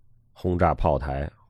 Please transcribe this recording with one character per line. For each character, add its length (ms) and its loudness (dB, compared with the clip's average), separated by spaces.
轰 240 -2
炸 160 2
炮 240 2
台， 320 -4